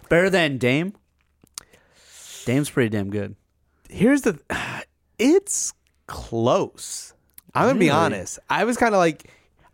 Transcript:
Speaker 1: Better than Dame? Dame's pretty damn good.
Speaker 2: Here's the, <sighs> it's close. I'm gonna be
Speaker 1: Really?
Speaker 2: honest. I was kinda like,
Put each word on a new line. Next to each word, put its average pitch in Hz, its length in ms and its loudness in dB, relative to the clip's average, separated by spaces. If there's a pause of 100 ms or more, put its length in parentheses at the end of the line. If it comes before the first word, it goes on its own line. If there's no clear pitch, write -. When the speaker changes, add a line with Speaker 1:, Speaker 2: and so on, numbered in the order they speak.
Speaker 1:
Better 175 220 4
than 156 280 0
Dame? 143 340 0 (1500)
Dame's 135 260 0
pretty 117 200 0
damn 101 200 -4
good. 101 240 -6 (540)
Speaker 2:
Here's 262 340 2
the, 185 160 -2 (120)
<sighs> - 340 -10 (340)
it's 320 540 2 (340)
close. - 1080 -4 (400)
I'm 190 140 2
gonna 269 100 4
be 180 80 4
Speaker 1:
Really? 143 120 4
Speaker 2:
honest. 117 400 -2 (120)
I 160 140 0
was 233 120 -2
kinda 226 220 2
like, 170 320 0 (440)